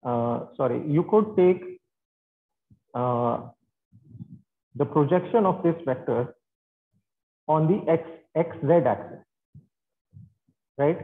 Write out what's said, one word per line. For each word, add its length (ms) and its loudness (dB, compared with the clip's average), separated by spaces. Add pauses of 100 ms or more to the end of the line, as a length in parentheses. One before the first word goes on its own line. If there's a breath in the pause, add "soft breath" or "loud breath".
uh, 420 -2 (120)
sorry, 300 -2
you 160 2
could 340 2
take, 420 2 (1160)
uh, 460 -2 (1300)
the 100 -2
projection 640 2
of 160 0
this 140 2 (100)
vector 480 -4 (1120)
on 200 4
the 240 0
X, 120 0 (320)
X 300 -2
Z 60 2
axis, 480 0 (1600)
right? 240 2